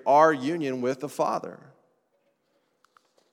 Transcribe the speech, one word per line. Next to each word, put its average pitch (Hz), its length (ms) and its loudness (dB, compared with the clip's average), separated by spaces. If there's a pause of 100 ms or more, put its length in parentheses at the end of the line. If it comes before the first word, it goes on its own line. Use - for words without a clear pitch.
our 151 260 6
union 139 480 -4
with 127 180 -2
the 147 100 -10
Father. - 520 -6 (1700)